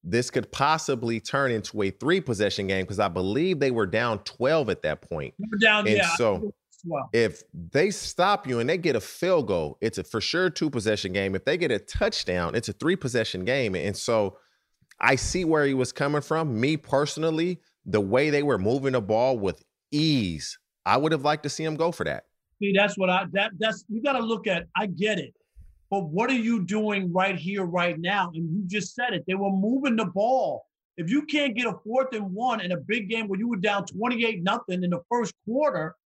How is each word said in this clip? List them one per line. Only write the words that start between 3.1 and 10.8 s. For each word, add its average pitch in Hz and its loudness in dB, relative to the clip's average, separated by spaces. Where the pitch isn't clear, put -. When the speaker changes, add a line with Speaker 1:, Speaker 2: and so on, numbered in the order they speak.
Speaker 1:
they 139 2
were 113 2
down 113 0
twelve 139 0
at 90 -2
that 76 -2
point. 76 -8
Speaker 2:
They 214 -8
were 214 -2
down, 214 4
Speaker 1:
And 214 4
Speaker 2:
yeah, 170 2
Speaker 1:
so 104 2
Speaker 2:
twelve. 143 -4
Speaker 1:
if 113 2
they 135 0
stop - 0
you 123 0
and 117 0
they 180 2
get 165 0
a 107 2
field 170 0
goal, 80 -2
it's 110 -2
a 90 -6
for 113 -4
sure 175 0
two-possession 107 -2